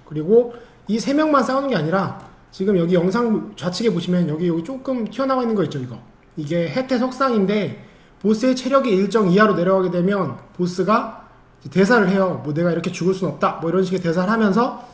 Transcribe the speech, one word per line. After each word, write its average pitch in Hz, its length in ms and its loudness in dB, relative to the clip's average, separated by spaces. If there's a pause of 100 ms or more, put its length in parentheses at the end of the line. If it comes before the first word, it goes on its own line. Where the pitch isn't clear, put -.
그리고 202 500 2 (340)
이 214 100 -2
세 214 160 -2
명만 294 300 2
싸우는 269 240 -2
게 240 80 0
아니라 160 520 -4 (220)
지금 196 260 0
여기 170 180 2
영상 190 600 0
좌측에 180 360 -2
보시면 175 380 0
여기, 156 200 -2
여기 165 160 -2
조금 254 440 -6
튀어나와 262 340 -2
있는 233 120 -2
거 196 100 2
있죠, 147 140 -6
이거. 123 200 -10 (380)
이게 165 320 -2
혜태 254 300 -2
석상인데 214 880 0 (360)
보스의 220 360 2
체력이 262 340 0
일정 196 400 2
이하로 202 240 6
내려가게 185 380 2
되면 180 460 0 (160)
보스가 185 720 -2 (320)
이제 - 100 -16
대사를 196 380 4
해요. 185 360 0
뭐, 147 80 -4
"내가 170 200 0
이렇게 170 180 -2
죽을 180 240 0
순 180 140 -4
없다." 180 320 -2
뭐, 165 100 -4
이런 185 140 2
식의 180 160 -2
대사를 180 300 0
하면서 220 640 0